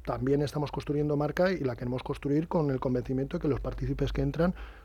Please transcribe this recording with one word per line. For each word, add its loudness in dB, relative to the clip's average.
también 2
estamos -2
construyendo 0
marca 2
y -2
la -2
queremos -4
construir 0
con 2
el 0
convencimiento 0
de -6
que 2
los 2
partícipes -2
que 0
entran 2